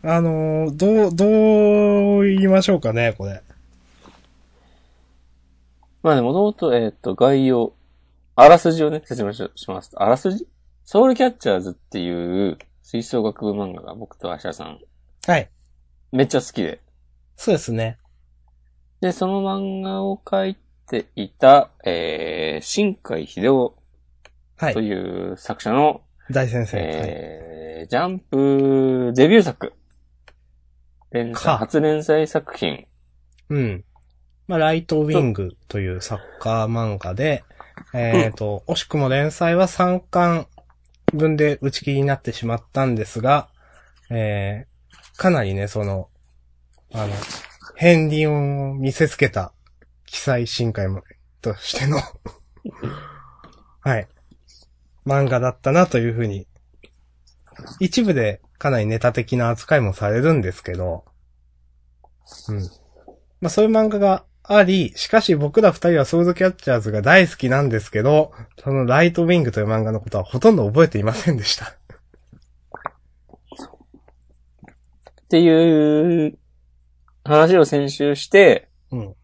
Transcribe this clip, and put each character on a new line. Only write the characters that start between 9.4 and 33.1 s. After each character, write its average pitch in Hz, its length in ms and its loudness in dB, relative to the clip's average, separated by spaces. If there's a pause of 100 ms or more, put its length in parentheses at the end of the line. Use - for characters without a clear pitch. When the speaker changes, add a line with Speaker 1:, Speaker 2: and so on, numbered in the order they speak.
Speaker 2:
し - 160 -16
ま 95 120 -10
す。 - 120 -20
あ 101 140 0
ら 127 80 4
す 185 160 -2
じ？ 254 160 -8 (360)
ソ 220 200 2
ウ 262 40 6
ル 254 60 2
キ 269 100 -2
ャ 254 40 2
ッ - 40 0
チ - 160 -6
ャ 95 100 2
ー - 20 -4
ズ 92 100 -10
っ 85 40 -12
て - 260 -12
い 87 480 -4
う 80 100 -6 (240)
吹 113 200 -8
奏 117 220 -4
楽 107 200 -6
部 104 160 -2
漫 92 140 -10
画 85 80 -18
が 90 140 -16
僕 110 200 -20
と 90 160 -10
芦 - 120 -14
田 82 80 -8
さ - 140 -16
ん。 - 120 -18 (480)
Speaker 1:
は 170 120 0
い。 117 120 -8 (640)
Speaker 2:
め 131 100 0
っ 139 60 2
ち - 80 -4
ゃ 127 40 2
好 - 120 -14
き 107 100 -6
で。 76 180 -8 (540)
Speaker 1:
そ - 160 -6
う 185 40 4
で 151 40 -2
す - 140 -8
ね。 113 260 -6 (1000)
Speaker 2:
で、 185 100 0
そ 180 160 -4
の 196 160 -4
漫 196 380 -6
画 190 240 -8
を 196 200 -6
描 190 260 -2
い 196 60 -12 (320)
て 110 180 -6 (100)
い 101 120 -10
た、 135 420 6 (140)
え 80 800 -6
ー、 - 20 -20
新 208 300 -2
海 - 320 -10
秀 123 260 -2
夫 127 220 0 (840)
Speaker 1:
は 151 120 -4
い。 107 40 -6
Speaker 2:
と 113 60 -4
い 92 520 -8
う - 40 -12
作 - 260 -14
者 110 100 -4
の、 147 280 0 (300)
Speaker 1:
大 131 180 -2
先 117 180 -4
生。 95 120 -8
Speaker 2:
え 80 960 -10
ー、 80 60 -16
Speaker 1:
は 82 40 -14
い。 87 40 -20
Speaker 2:
ジ 120 80 -4
ャ 170 120 -2
ン 185 120 -10
プ 135 960 0
デ 131 140 6
ビ 214 80 6
ュ 220 40 8
ー - 20 2
作。 - 320 -6 (1400)
連 117 240 -4
載、 - 100 -12
Speaker 1:
か。 143 140 0
Speaker 2:
初 113 220 -2
連 151 220 0
載 156 240 0
作 - 300 -8
品。 - 300 -6 (640)